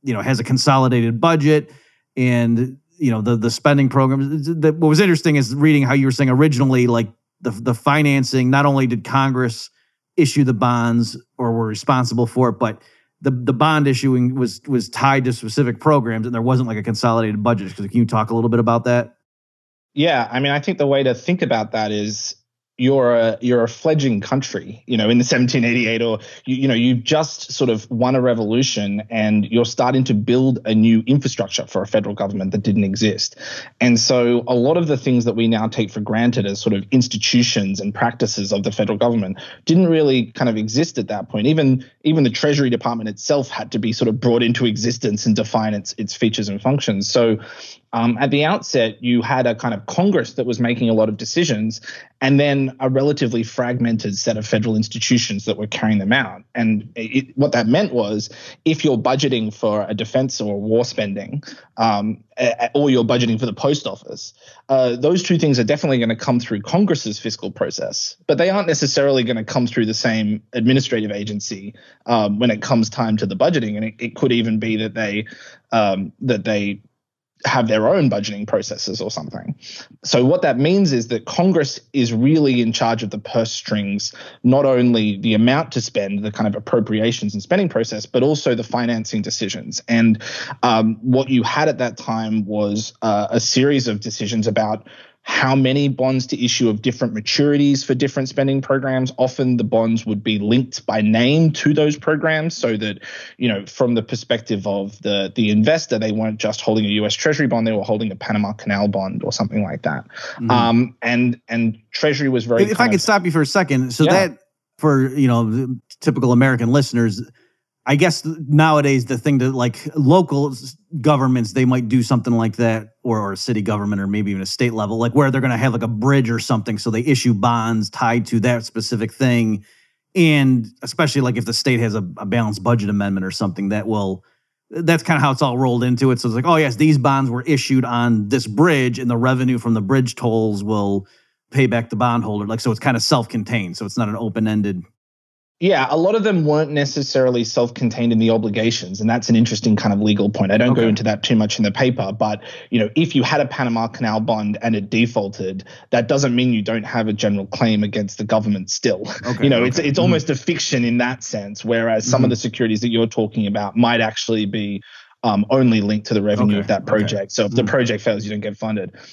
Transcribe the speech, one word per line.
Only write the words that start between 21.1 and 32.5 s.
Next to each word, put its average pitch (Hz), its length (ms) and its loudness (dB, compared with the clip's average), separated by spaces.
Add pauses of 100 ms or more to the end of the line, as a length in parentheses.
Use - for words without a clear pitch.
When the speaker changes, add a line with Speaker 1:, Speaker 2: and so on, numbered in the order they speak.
Speaker 2:
think 180 300 -2
about 110 300 -2
that 107 180 -2
is 104 440 -6 (420)
you're 123 380 4
a, 113 240 2
you're 123 240 2
a 117 60 0
fledgling 135 500 0
country, 113 680 -6
you 120 120 -2
know, 107 120 2
in 120 80 6
the 120 60 4
seventeen 123 400 0
eighty-eight, 117 380 0
or, 113 180 -2 (260)
you, 131 120 -2
you 135 100 0
know, 123 60 2
you've 120 320 2
just - 480 -2
sort 127 160 0
of 110 200 -2
won 123 260 0
a 127 60 2
revolution 110 880 0
and 107 360 2
you're 113 180 2
starting 131 400 0
to 131 100 0
build 120 520 2
a 110 100 0
new 113 320 6
infrastructure 131 600 -2
for - 140 -4
a - 60 -6
federal 104 260 0
government 98 380 -4